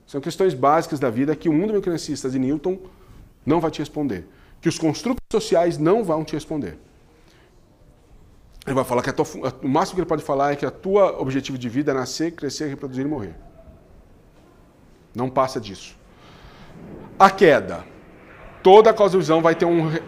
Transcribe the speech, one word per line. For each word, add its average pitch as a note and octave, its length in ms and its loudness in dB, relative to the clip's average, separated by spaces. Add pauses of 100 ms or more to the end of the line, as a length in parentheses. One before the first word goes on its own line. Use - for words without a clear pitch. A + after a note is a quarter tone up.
São C#3 160 -10
questões E3+ 320 0
básicas D3 460 2
da C3 120 0
vida C#3 260 -2
que E3+ 120 -6
o D#3 40 4
mundo G3 200 0
mecanicista E3 560 -4
de C3 120 -4
Newton D#3 360 -2 (720)
não D#3+ 140 2
vai - 100 -2
te - 80 -10
responder, C#3 480 -6 (340)
que - 80 -2
os - 120 -4
construtos E3 500 -2
sociais F3 480 0
não F#3 240 2
vão D#3+ 220 -2
te D#3 100 -10
responder. C#3+ 420 -8 (1900)
Ele C#3 80 -4
vai C3 80 2
falar A#2+ 200 -2
que C3+ 80 -4
a - 20 -2
tua D#3 120 0
fu-, - 180 -14 (200)
o C3+ 60 -4
máximo F3 260 0
que F3+ 60 -2
ele E3 80 -2
pode D#3 160 -4
falar C#3+ 300 0
é - 20 -8
que C#3+ 100 -6
a - 60 -6
tua F#3+ 480 0
objetivo C3+ 360 -4
de B2 120 -8
vida C#3+ 240 -2
é - 20 0
nascer, C3+ 380 -4
crescer, D3 340 -8
reproduzir C3+ 400 -8
e - 20 -4
morrer. G2 280 -8 (1800)
Não B2+ 160 -4
passa C3 300 -2
disso. G2+ 360 -14 (1200)
A G3 140 8
queda. G#2+ 540 2 (760)
Toda G#3+ 320 10
cosmovisão F3+ 480 2
vai E3 140 4
ter E3+ 120 0
um E3+ 200 0
re-, D#3+ 220 -4